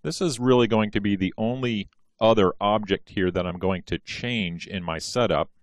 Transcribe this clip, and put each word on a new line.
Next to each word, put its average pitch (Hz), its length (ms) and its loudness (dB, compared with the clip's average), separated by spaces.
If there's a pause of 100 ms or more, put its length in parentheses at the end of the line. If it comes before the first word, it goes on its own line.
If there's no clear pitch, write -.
This 156 180 -6
is 139 180 -2
really 123 280 4
going 107 240 2
to 104 100 -2
be 101 140 2
the 92 240 -2
only 117 500 -4 (300)
other 107 420 6
object 101 480 0
here 92 220 0
that 90 140 -2
I'm 90 140 -8
going 92 240 -2
to - 160 -6
change 101 680 -6
in 92 160 -8
my 82 140 -4
setup. 85 540 0 (120)